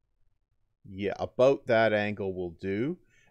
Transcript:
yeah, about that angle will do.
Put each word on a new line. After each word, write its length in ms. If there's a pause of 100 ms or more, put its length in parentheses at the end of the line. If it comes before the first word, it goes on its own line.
(880)
yeah, 320
about 480
that 280
angle 400
will 160
do. 480 (320)